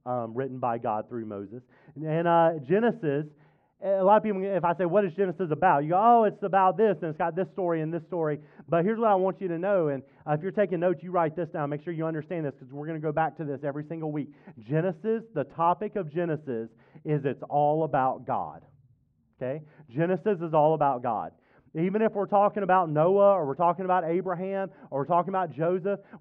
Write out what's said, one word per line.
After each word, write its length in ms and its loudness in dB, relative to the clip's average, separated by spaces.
um, 260 -4
written 260 -6
by 200 -2
God 320 -4
through 160 -8
Moses. 360 -12
And, 240 -2
uh, 260 6
Genesis, 600 0
a 200 0
lot 140 8
of 60 4
people, 200 -2
if 220 -2
I 120 2
say, 100 0
"What 180 2
is 80 -2
Genesis 380 -2
about?" 340 4
You 60 -2
go, 120 2
"Oh, 220 8
it's 180 -2
about 360 4
this, 240 4
and 80 -4
it's 80 -8
got 180 -2
this 140 -2
story 320 -2
and 100 -4
this 120 -4
story." 360 -2
But 160 2
here's 160 0
what 120 4
I 40 6
want 280 0
you 60 -2
to 100 -4
know, 300 2
and, 140 -2
uh, 60 -2
if 80 0
you're 120 -6
taking 280 0
notes, 220 0
you 80 -12
write 260 0
this 140 -4
down. 180 -4
Make 140 -6
sure 100 -8
you 140 -4
understand 400 -6
this, 100 -6
'cause 160 -20
we're 140 -10
gonna 120 -8
go 140 -4
back 240 -2
to 80 -8
this 180 -8
every 220 -6
single 260 -8
week. 220 -6
Genesis, 680 -2
the 100 -2
topic 520 -2
of 120 -6
Genesis 640 -4
is 220 -2
it's 160 -6
all 420 0
about 400 0
God. 400 -6
Okay? 260 -6
Genesis 500 0
is 140 -4
all 180 6
about 300 0
God. 300 -4
Even 260 0
if 140 0
we're 100 -2
talking 380 2
about 260 4
Noah, 460 6
or 100 0
we're 100 -2
talking 300 0
about 200 2
Abraham, 680 -4
or 100 -2
we're 60 -2
talking 240 2
about 200 -2
Joseph, 500 -2